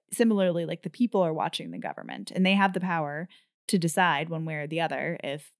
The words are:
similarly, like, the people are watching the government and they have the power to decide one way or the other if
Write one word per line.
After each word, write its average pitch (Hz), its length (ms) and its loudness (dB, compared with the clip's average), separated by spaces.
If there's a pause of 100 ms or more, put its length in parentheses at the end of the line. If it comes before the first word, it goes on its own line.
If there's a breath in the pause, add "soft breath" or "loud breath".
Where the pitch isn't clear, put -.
(120)
similarly, 185 540 2
like, 170 160 -8
the 175 80 -8
people 208 320 2
are 165 100 2
watching - 380 -4
the - 80 -10
government - 520 -10
and 185 140 2
they 190 80 6
have 196 220 4
the 185 60 0
power 165 460 -4 (420 soft breath)
to 202 100 2
decide 165 500 2
one 160 160 -4
way 160 120 -6
or 147 100 -6
the 160 160 -2
other 147 420 -4
if 143 360 -8